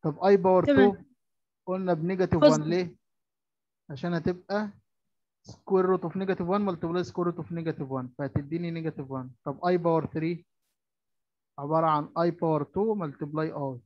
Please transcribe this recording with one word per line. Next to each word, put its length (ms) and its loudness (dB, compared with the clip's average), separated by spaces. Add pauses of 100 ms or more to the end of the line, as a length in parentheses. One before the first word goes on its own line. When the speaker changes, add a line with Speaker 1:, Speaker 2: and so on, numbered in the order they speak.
Speaker 1:
طب 220 -4
اي 120 8
باور 280 4
Speaker 2:
تمام. 280 6
Speaker 1:
تو 120 -12 (600)
قلنا 280 0
بنيجاتيف 460 0
Speaker 2:
بوزيتيف. 220 8
Speaker 1:
وان، 80 -4
ليه؟ 260 -2 (920)
عشان 240 -6
هتبقى 560 -4 (800)
square 360 0
root 140 2
of 120 -6
negative 360 -4
one 200 0
multiply 420 -4
square 180 -2
root 100 -4
of 140 -12
negative 360 -6
one، 180 -6 (120)
فهتديني 520 -4
نيجاتيف 400 -8
وان. 200 -10 (140)
طب 200 -8
اي 140 2
باور 280 2
ثري 400 -6 (1120)
عبارة 280 2
عن 320 2
اي 120 4
باور 340 0
تو 300 -2
multiply 440 -6
اي. 480 -6